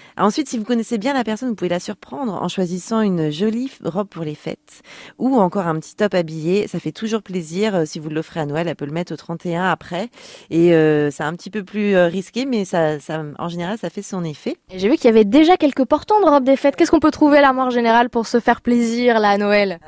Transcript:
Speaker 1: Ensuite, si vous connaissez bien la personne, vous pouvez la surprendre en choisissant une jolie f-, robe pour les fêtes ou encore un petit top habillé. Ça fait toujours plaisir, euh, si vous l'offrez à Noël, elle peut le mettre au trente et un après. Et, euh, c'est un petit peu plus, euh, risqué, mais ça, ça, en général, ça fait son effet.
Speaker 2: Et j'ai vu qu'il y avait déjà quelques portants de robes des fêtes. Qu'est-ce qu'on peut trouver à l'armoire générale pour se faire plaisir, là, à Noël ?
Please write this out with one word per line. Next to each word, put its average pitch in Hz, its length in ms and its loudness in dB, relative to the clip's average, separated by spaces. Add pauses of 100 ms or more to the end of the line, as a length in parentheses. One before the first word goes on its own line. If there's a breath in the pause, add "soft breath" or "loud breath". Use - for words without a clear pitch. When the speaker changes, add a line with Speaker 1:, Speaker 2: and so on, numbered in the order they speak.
(180 soft breath)
Speaker 1:
Ensuite, 214 320 0
si 247 80 -6
vous 208 80 -6
connaissez 233 320 -2
bien 247 160 -2
la 254 100 -2
personne, 220 260 -6
vous 214 60 -4
pouvez 180 140 -4
la 175 100 -2
surprendre 240 540 -8
en 165 160 -4
choisissant 185 520 -4
une 175 300 0
jolie 220 380 -4
f-, - 200 -12
robe 190 200 -4
pour 170 160 -12
les 151 100 -8
fêtes - 460 -14 (360 loud breath)
ou 262 200 0
encore 185 300 2
un 160 120 -2
petit - 160 -14
top 202 180 -2
habillé. 170 540 -2
Ça 175 120 -8
fait 160 120 -6
toujours 214 320 -6
plaisir, 185 500 -4
euh, 165 120 0
si - 120 -10
vous 156 120 -10
l'offrez 160 320 -6
à 147 40 -4
Noël, 156 220 -4
elle 147 80 -6
peut 147 100 -10
le 143 60 -10
mettre 170 220 -6
au - 20 -8
trente - 300 -12
et 170 100 -4
un 180 160 -4
après. 175 380 -6 (400 loud breath)
Et, 170 260 4
euh, 151 360 4
c'est 160 120 -10
un 151 100 -4
petit 180 160 -14
peu 208 140 -8
plus, 202 320 -2
euh, 175 120 4
risqué, 190 380 -6
mais 226 200 -2
ça, 156 340 -2
ça, 156 240 -8 (160)
en 175 80 -6
général, 175 300 -6
ça 170 120 -10
fait 202 120 -10
son 185 240 -8
effet. 160 320 -8 (120)
Speaker 2:
Et 190 100 -14
j'ai 196 100 0
vu 302 80 4
qu'il - 80 -2
y - 20 6
avait 220 160 8
déjà 302 320 6
quelques 277 300 2
portants 415 340 2
de 392 100 4
robes 285 140 4
des 269 140 4
fêtes. 277 180 0
Qu'est-ce - 160 -8
qu'on 330 80 6
peut 302 100 2
trouver 294 280 4
à 285 40 8
l'armoire 262 300 2
générale 233 380 2
pour 226 180 -4
se 240 140 0
faire 233 180 0
plaisir, 240 600 2
là, 208 100 4
à 202 80 4
Noël ? 202 500 0